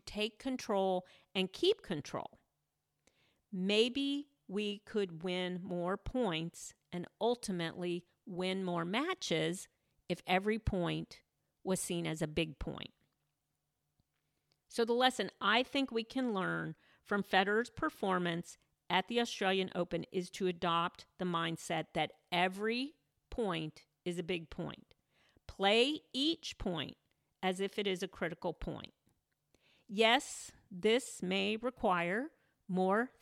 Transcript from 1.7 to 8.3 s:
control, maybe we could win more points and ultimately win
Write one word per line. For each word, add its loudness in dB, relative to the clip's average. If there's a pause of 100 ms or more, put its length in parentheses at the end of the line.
control, -6 (1160)
maybe 2 (200)
we -2
could -2
win -2
more -2
points -4 (180)
and -6 (140)
ultimately -2 (200)
win -2